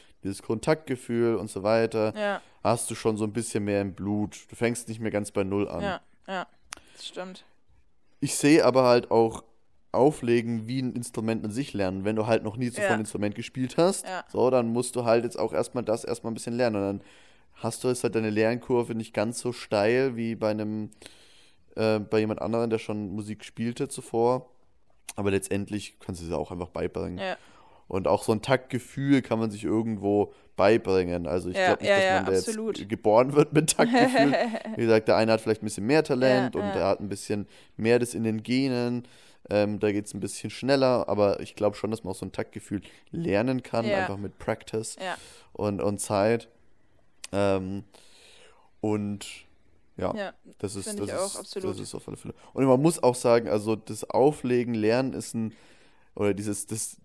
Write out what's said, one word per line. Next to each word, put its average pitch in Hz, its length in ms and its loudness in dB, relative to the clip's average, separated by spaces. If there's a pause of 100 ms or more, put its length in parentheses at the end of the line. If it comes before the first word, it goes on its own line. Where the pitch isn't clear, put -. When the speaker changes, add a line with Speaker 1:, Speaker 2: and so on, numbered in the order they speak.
(240)
Speaker 1:
dieses 95 180 -6
Grundtaktgefühl 117 920 0
und 101 140 -4
so 95 120 -8
weiter. 110 560 2
Speaker 2:
Ja. 101 220 -4 (220)
Speaker 1:
Hast 117 280 0
du - 40 -6
schon 110 240 -2
so 107 60 0
ein 107 100 -4
bisschen 110 300 -4
mehr 101 180 0
im 98 100 -4
Blut. 104 580 -4
Du - 60 -18
fängst 117 320 -2
nicht 110 100 -10
mehr 113 120 -4
ganz 104 200 -2
bei 101 140 0
Null 98 240 0
an. 85 140 -6
Speaker 2:
Ja, 98 180 -4 (260)
ja, 185 200 -8 (500)
das - 100 -16
stimmt. 185 380 -14 (760)
Speaker 1:
Ich - 160 -4
sehe 147 280 6
aber 127 200 6
halt 123 260 4
auch 113 340 4 (480)
Auflegen 117 720 2
wie 127 140 -4
ein 127 140 -4
Instrument 113 500 -4
an 107 60 -6
sich 123 240 -6
lernen, 95 320 -2
wenn 110 100 0
du 107 100 0
halt 113 160 2
noch 104 140 -6
nie 123 140 -2
zuvor 208 180 -4
Speaker 2:
Ja. 185 60 2
Speaker 1:
ein - 60 -2
Instrument 104 340 -4
gespielt 127 420 -6
hast. 180 300 2
Speaker 2:
Ja. 185 220 -8
Speaker 1:
So, 113 200 2
dann 123 200 2
musst 120 280 -2
du 123 80 -2
halt 117 200 4
jetzt 120 140 -8
auch 113 140 -2
erstmal 120 320 -2
das 107 200 -2
erstmal 117 260 -6
ein 113 40 -6
bisschen 117 220 -8
lernen. 117 200 2
Und 101 60 0
dann 98 180 -2 (560)
hast - 280 -6
du 127 40 2
jetzt 123 140 0
halt 110 120 0
deine 110 160 0
Lernkurve 117 640 2
nicht 110 180 -8
ganz 113 280 -2
so 123 120 -4
steil 117 640 2
wie 113 180 -4
bei 107 160 0
einem, 107 380 -4 (880)
äh, 110 220 2
bei 107 220 2
jemand 107 200 -2
anderen, 117 300 0
der 110 80 2
schon 107 360 -6
Musik 107 300 -8
spielte 120 440 -4
zuvor. 120 600 0 (680)
Aber 101 140 0
letztendlich 98 720 -2
kannst 87 220 -10
du - 40 -10
sie 85 80 -4
auch 78 160 -4
einfach 90 200 -8
beibringen. 90 480 -6
Speaker 2:
Ja. 190 180 -4 (500)
Speaker 1:
Und 95 220 -2
auch 90 160 4
so 117 80 0
ein 107 80 2
Taktgefühl 135 800 0
kann 117 180 -2
man 110 120 -2
sich 104 120 -12
irgendwo 104 720 2 (240)
beibringen. 92 680 4
Also 90 240 -2
ich 92 60 -4
Speaker 2:
Ja, 190 100 2
Speaker 1:
glaub 180 160 2
nicht, 202 80 0
Speaker 2:
ja, 196 60 6
Speaker 1:
dass 190 80 4
Speaker 2:
ja, 190 180 2
Speaker 1:
man - 100 -6
da 190 60 4
Speaker 2:
absolut. 220 400 -4
Speaker 1:
jetzt 101 100 -10
geboren 110 460 4
wird 147 180 4
mit 151 240 4
Taktgefühl. 247 560 4
Speaker 2:
<laughs> - 440 -2
Speaker 1:
Wie - 40 -6
gesagt, 110 280 4
der 101 80 6
eine 110 160 4
hat 110 100 2
vielleicht 107 200 0
ein 104 40 -6
bisschen 104 200 -6
mehr 151 160 4
Talent 127 520 2
Speaker 2:
Ja, 92 80 -2
Speaker 1:
und - 60 -2
Speaker 2:
ja. - 60 -4
Speaker 1:
der 87 120 0
hat 98 140 0
ein 101 100 -8
bisschen 101 360 -6 (300)
mehr 117 220 4
das 120 160 -2
in 113 100 -4
den 110 180 -2
Genen. 123 640 -2 (440)
Ähm, 104 300 2
da 107 120 2
geht's 104 220 -4
ein 104 60 -10
bisschen 107 280 -8
schneller, 127 640 2
aber 101 300 2
ich - 160 -12
glaub 104 200 0
schon, 104 140 -6
dass 110 140 -6
man 92 80 -8
auch - 40 -8
so - 80 -10
ein 95 80 -10
Taktgefühl - 480 -8 (300)
lernen 123 520 0
kann, 113 220 -2
Speaker 2:
Ja. 104 140 0
Speaker 1:
einfach 92 180 -4
mit 101 220 -10
Practice - 600 -6
Speaker 2:
Ja. 185 180 -6 (360)
Speaker 1:
und, 101 300 -2
und 101 180 0
Zeit. 110 480 0 (840)
Ähm, 98 520 0 (960)
und 104 460 -2 (680)
ja, 92 180 -2
Speaker 2:
Ja, 202 180 -6 (260)
Speaker 1:
das 101 180 -8
ist, 98 120 -8
Speaker 2:
find 208 120 -8
Speaker 1:
das 101 80 -4
Speaker 2:
ich - 60 -8
auch, 190 120 -2
Speaker 1:
ist, 196 100 -10
Speaker 2:
absolut. - 340 -8
Speaker 1:
das 98 100 -8
ist 101 140 -12
auf - 140 -12
alle - 80 -12
Fälle. - 180 -14 (180)
Und 131 140 0
man 131 140 6
muss 160 220 2
auch 123 120 6
sagen, 120 340 4
also 107 280 0
das - 320 -12
Auflegen, 123 640 2
Lernen 113 380 2
ist 90 220 -10
ein, 110 200 -4 (600)
oder 101 200 2
dieses, 104 320 -4
das - 380 -8